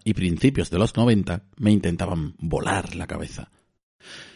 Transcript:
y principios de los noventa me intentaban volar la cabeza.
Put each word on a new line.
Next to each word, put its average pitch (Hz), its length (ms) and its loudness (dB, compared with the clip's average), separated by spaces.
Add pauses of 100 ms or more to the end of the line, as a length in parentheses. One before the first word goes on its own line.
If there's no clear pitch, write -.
y 107 80 2
principios 92 560 0
de 87 100 0
los 113 160 0
noventa 104 480 2 (140)
me 107 140 4
intentaban 85 680 0
volar 82 560 -2
la 85 100 -8
cabeza. - 460 -10 (840)